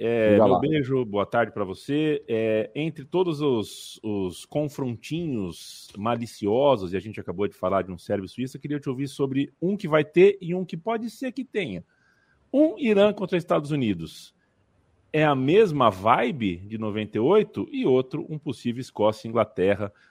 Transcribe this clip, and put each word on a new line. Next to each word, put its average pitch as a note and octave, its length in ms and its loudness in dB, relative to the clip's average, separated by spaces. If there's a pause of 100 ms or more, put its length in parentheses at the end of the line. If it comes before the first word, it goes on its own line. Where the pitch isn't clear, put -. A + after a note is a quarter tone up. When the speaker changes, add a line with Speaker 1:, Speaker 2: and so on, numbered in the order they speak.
Speaker 1:
é, A2+ 320 4
Speaker 2:
Diga G#2 120 8
Speaker 1:
meu F#2+ 100 6
Speaker 2:
lá. F2 40 4
Speaker 1:
beijo, C3+ 460 0
boa G2+ 200 -2
tarde A2+ 280 0
pra G#2 100 -6
você. C#3+ 640 -4
É, A2 480 -2
entre D#3 300 -6
todos F3 360 -2
os, B2 640 -4
os G2 420 -6
confrontinhos C#3 1500 -8
maliciosos, A2+ 960 0
e G2 40 -4
a F#2 40 -4
gente G#2 200 -12
acabou F#2+ 260 -4
de F#2+ 80 -12
falar F#2+ 280 0
de F#2 100 -10
um F2 60 -12
Sérvia G2 280 -4
e - 20 -18
Suíça, B2+ 300 -10
queria C#3+ 220 -8
te C#3+ 80 -8
ouvir C3+ 180 -6
sobre C3+ 460 -4 (100)
um F#3+ 140 -2
que F#3+ 100 -8
vai D3+ 180 2
ter F#3+ 360 6
e F3 160 -4
um F#3 80 -4
que F3 120 -8
pode A3+ 320 -6
ser B3+ 220 -8
que B3+ 140 -10
tenha. E3 400 -6 (680)
Um, D#4 260 4
Irã G#3+ 340 4
contra F#3+ 260 -2
Estados D#3 320 0
Unidos. G2+ 640 -2 (800)
É D#3 120 2
a D3 100 4
mesma C#3+ 560 4
vibe A2+ 680 0
de G2+ 220 -12
noventa G#2+ 400 -4
e - 20 2
oito? G#3 500 2
E C4 140 -6
outro, C3 460 0
um D3+ 80 -8
possível B2 420 -8
Escócia G#2+ 460 -2
e A2+ 40 -8
Inglaterra. G2+ 640 0 (180)